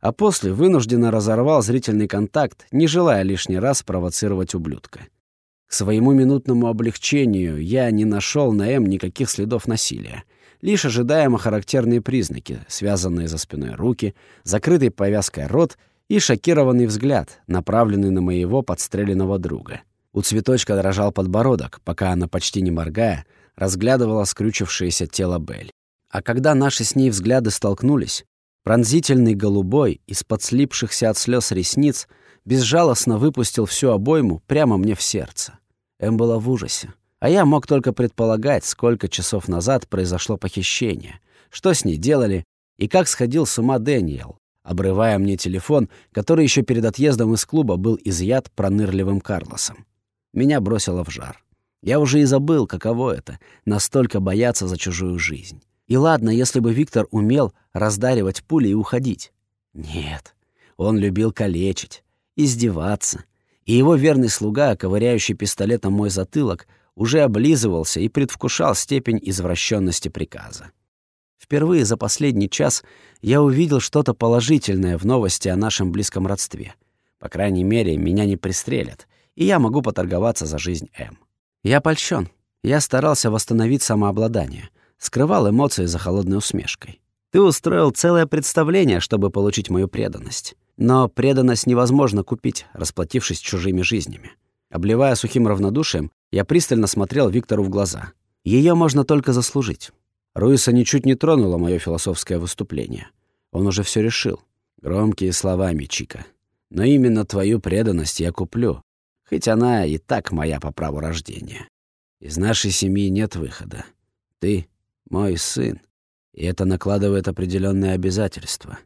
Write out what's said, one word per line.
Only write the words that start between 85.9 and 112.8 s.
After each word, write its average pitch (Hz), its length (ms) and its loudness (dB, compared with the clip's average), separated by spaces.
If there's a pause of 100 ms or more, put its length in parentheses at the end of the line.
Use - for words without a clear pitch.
холодной 95 380 -2
усмешкой. - 640 -8 (300)
«Ты 320 100 6
устроил 165 480 4
целое 170 380 2
представление, 156 720 2
чтобы 98 320 0
получить 101 400 -2
мою 95 160 0
преданность. - 680 -8 (220)
Но 127 320 4
преданность 127 560 2
невозможно 123 580 2
купить, - 500 -6
расплатившись 82 640 -4
чужими 92 420 -2
жизнями». 90 500 -4 (380)
Обливая 117 460 2
сухим 117 320 0
равнодушием, 98 640 0 (200)
я 95 140 0
пристально 135 400 2
смотрел 104 440 0
Виктору 104 340 0
в 98 60 -2
глаза. 95 440 -4 (300)
Её 143 320 4
можно 147 280 4
только 143 300 2
заслужить. 120 580 -2 (440)
Руиса 127 360 4
ничуть 120 340 4
не 131 100 4
тронуло 123 420 2
моё 87 220 0
философское 85 580 -4
выступление. 80 720 -8 (440)
Он 92 160 0
уже 98 140 0
всё 110 200 0
решил. 113 380 -2 (420)
Громкие 95 520 0
слова, 92 400 0
Мичико. - 520 -8 (440)
Но 92 140 -4
именно 123 420 4
твою 101 340 0
преданность 92 600 -2
я 85 120 -2
куплю, 95 500 -4 (460)
хоть - 200 -4
она 113 380 2
и 76 120 -2
так - 340 -4
моя 78 280 -2
по 73 120 -8
праву 73 280 -6
рождения. - 680 -10 (520)
Из 78 180 -10
нашей 104 340 0
семьи 98 380 0